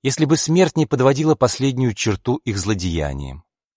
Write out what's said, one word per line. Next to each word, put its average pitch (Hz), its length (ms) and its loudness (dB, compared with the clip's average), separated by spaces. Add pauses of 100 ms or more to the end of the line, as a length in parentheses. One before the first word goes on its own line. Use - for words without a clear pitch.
если 135 220 0
бы 151 120 2
смерть 165 400 2
не 156 100 2
подводила 143 480 2
последнюю 127 600 0
черту 110 440 -2
их 101 200 -6
злодеяниям. 78 840 -4 (320)